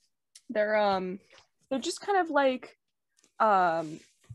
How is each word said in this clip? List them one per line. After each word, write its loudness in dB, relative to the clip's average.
They're, -2
um, 0
they're -2
just -6
kind 0
of, 0
like, 0
um, 2